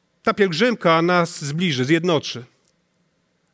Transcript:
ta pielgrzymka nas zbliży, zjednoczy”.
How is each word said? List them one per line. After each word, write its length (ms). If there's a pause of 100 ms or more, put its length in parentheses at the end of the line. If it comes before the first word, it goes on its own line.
(220)
ta 120
pielgrzymka 680
nas 420
zbliży, 400
zjednoczy”. 600 (1080)